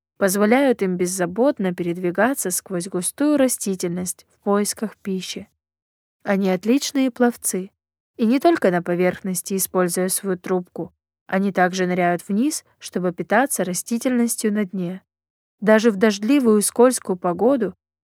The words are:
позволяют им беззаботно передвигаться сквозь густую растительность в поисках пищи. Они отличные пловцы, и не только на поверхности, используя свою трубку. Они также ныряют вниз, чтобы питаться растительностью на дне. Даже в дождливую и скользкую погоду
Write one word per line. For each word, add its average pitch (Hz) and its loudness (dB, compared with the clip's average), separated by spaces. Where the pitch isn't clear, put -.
позволяют 208 2
им 185 0
беззаботно 185 -2
передвигаться 180 -2
сквозь 180 -6
густую 285 0
растительность 185 -2
в - -20
поисках 202 -2
пищи. - -8
Они 196 0
отличные 254 0
пловцы, 240 -2
и 220 0
не 254 2
только 339 4
на 175 2
поверхности, 180 -2
используя 185 -2
свою 185 -4
трубку. 180 -6
Они 190 -2
также 185 0
ныряют 175 0
вниз, 233 -2
чтобы 180 -4
питаться 202 0
растительностью 233 -2
на 208 -2
дне. 185 -6
Даже 214 4
в 196 0
дождливую 214 4
и 202 2
скользкую 240 2
погоду 185 0